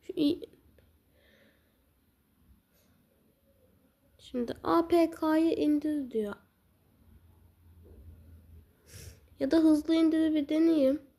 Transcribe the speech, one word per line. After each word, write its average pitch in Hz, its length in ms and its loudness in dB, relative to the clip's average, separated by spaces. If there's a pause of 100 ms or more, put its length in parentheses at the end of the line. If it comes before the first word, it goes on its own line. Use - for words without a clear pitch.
Şu 381 100 -18
i-, - 360 -4 (3750)
şimdi - 460 -8
A 339 240 0
P 339 220 2
K'yı 320 420 0
indir 294 580 -2
diyor. 208 240 -4 (3000)
Ya 277 100 -4
da 320 60 4
hızlı 320 380 4
indir 320 400 2
bir 294 140 -2
deneyeyim. 311 540 2 (160)